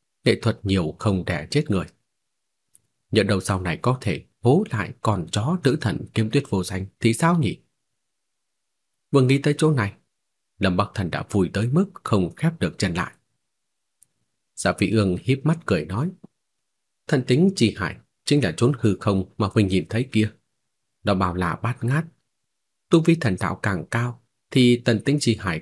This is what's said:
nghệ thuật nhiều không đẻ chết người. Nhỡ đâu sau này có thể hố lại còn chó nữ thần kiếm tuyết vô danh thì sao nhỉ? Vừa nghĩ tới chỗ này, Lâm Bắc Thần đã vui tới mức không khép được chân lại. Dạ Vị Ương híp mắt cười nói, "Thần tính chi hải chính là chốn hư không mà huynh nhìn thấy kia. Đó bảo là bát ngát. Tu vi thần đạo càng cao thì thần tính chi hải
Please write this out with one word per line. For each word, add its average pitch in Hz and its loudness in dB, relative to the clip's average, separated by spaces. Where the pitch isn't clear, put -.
nghệ 117 2
thuật 110 -2
nhiều 92 0
không 95 0
đẻ 78 -4
chết 147 -2
người. 90 -2
Nhỡ 107 2
đâu 98 0
sau 95 -2
này 92 -4
có 131 0
thể - -6
hố 160 4
lại 101 -6
còn 95 -2
chó 139 -2
nữ 127 2
thần 101 -4
kiếm 110 -2
tuyết 143 0
vô 98 -2
danh 92 -8
thì 117 2
sao 170 2
nhỉ? 120 -2
Vừa 139 4
nghĩ 135 4
tới 147 0
chỗ 156 4
này, 104 -2
Lâm 95 0
Bắc 98 -2
Thần 90 -4
đã 76 -6
vui 95 0
tới 107 -2
mức 175 0
không 95 0
khép 165 -2
được 175 -2
chân - -2
lại. 170 -4
Dạ - 0
Vị 90 0
Ương 98 2
híp 135 -2
mắt 160 0
cười 80 0
nói, 107 -4
"Thần 135 0
tính 160 4
chi 107 2
hải 87 -6
chính 147 2
là 80 -2
chốn 127 2
hư 104 2
không 95 0
mà 101 0
huynh 107 4
nhìn 92 0
thấy 123 -4
kia. 107 0
Đó 101 0
bảo 92 0
là 87 -2
bát 117 -6
ngát. 143 -2
Tu 165 6
vi 165 4
thần 117 0
đạo 90 -2
càng 90 -2
cao 117 -4
thì 120 4
thần 110 2
tính 143 0
chi 113 2
hải 87 -4